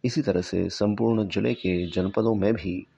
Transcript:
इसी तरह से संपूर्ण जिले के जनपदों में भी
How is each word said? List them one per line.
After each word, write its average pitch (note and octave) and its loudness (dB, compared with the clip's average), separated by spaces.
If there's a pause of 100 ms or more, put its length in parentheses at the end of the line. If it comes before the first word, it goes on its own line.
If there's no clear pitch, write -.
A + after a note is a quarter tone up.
इसी C3 0
तरह F2+ 2
से F2+ -2
संपूर्ण G#2+ 2
जिले A2+ 0
के F2+ -2
जनपदों G2 0
में G#2 2
भी F#2 -6 (120)